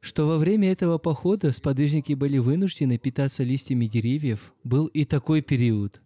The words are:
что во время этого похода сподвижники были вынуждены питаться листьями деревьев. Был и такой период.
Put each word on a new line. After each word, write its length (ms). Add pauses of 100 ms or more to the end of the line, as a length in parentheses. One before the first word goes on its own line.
что 260
во 100
время 360
этого 260
похода 540
сподвижники 600
были 240
вынуждены 600
питаться 460
листьями 420
деревьев. 640 (120)
Был 220
и 180
такой 380
период. 640